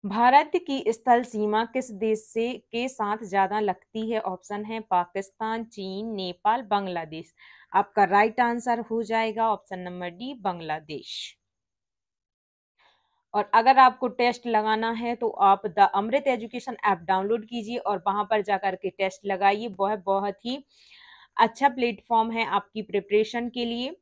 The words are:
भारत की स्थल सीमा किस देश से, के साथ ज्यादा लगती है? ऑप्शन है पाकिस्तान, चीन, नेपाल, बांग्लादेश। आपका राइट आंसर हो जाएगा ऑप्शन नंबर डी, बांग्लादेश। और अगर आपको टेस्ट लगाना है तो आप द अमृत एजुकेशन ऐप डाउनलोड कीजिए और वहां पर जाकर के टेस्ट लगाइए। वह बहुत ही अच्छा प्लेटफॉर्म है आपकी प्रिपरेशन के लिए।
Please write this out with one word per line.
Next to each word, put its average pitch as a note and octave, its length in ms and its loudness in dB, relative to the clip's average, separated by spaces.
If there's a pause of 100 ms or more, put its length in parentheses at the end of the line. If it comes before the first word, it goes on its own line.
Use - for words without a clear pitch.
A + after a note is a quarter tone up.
भारत B3 520 4
की C#4+ 320 -2
स्थल A#3+ 360 4
सीमा G#3+ 420 0
किस B3+ 260 -6
देश G#3+ 280 0
से, A3+ 340 -4
के A#3 360 -6
साथ G#3+ 340 -4
ज्यादा G3 360 0
लगती G#3+ 520 -4
है? A3 80 -2
ऑप्शन G3+ 460 -8
है A3 140 -8
पाकिस्तान, G3 840 -4
चीन, G#3 500 -10
नेपाल, G3+ 480 -2
बांग्लादेश। F3 720 -4 (400)
आपका G3+ 300 2
राइट G3+ 360 4
आंसर A#3 400 0
हो A3+ 240 -4
जाएगा A3+ 480 0
ऑप्शन G3 280 -6
नंबर F3+ 300 -8
डी, A3+ 240 -12
बांग्लादेश। D#3+ 1040 -8 (2000)
और G#3 200 0
अगर A#3+ 240 6
आपको B3+ 300 6
टेस्ट A#3+ 400 0
लगाना A3 440 0
है A#3 240 -4
तो A#3+ 140 -4
आप G3 380 4
द F3 120 -4
अमृत A3 480 2
एजुकेशन A#3+ 580 -4
ऐप G3 120 2
डाउनलोड F#3+ 480 -2
कीजिए A#3 320 -8
और G3 300 -4
वहां G3+ 180 -2
पर G#3+ 160 0
जाकर G3 340 -2
के F#3 140 -8
टेस्ट F#3+ 360 -6
लगाइए। G3 420 0
वह G3 280 -2
बहुत G3 500 -4
ही C4 200 -6 (720)
अच्छा A3+ 320 4
प्लेटफॉर्म A#3 600 0
है A3+ 140 -2
आपकी G#3 360 -4
प्रिपरेशन G#3+ 680 0
के A#3+ 160 -4
लिए। A#3+ 360 -6